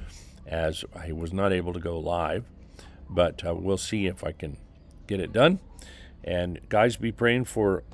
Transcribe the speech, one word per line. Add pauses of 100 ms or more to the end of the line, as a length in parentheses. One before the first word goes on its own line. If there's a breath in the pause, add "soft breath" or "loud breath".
(460 loud breath)
as (100)
I
was
not
able
to
go
live, (640 loud breath)
but,
uh,
we'll
see
if
I
can (500)
get
it
done. (640 loud breath)
And
guys,
be
praying
for